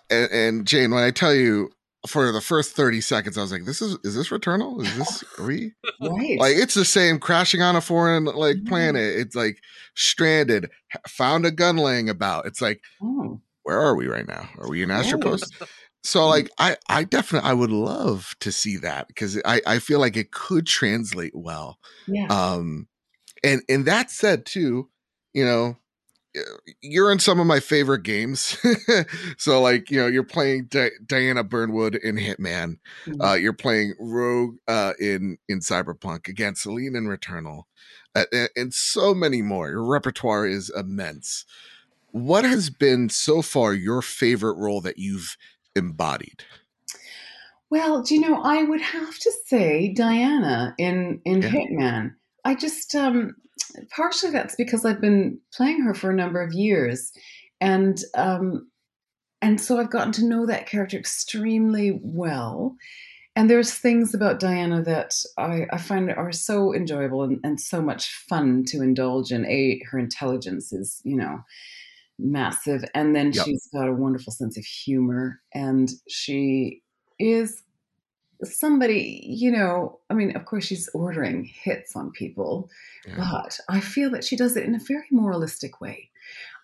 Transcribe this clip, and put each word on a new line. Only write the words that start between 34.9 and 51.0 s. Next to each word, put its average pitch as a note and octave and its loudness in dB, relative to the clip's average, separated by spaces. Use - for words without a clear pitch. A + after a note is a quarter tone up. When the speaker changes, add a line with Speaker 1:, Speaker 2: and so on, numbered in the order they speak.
Speaker 1:
in, G2 -2
in F#2+ -4
Cyberpunk, E2+ -4
again, G2+ -4
Celine B2 -8
in A2+ -4
Returnal, E2 -10
uh, G#2+ 4
a-, A#2+ 2
and B2 -4
so G3+ 2
many D3 2
more. F#2+ -2
Your A2 -4
repertoire A#2+ 0
is F#2+ -4
immense. F#2+ -8
What D3+ 2
has A3 2
been B2+ 4
so D#3 2
far A2+ 2
your G#2 -2
favorite A2 0
role G2+ -2
that F2+ -6
you've F#2+ -6
embodied? E2 -4
Speaker 2:
Well, D#4 2
do D4 0
you D4+ 6
know, D#4 2
I D4+ 4
would D#4 2
have - -6
to - 2
say F#3 2
Diana A3+ 2
in, F3+ -2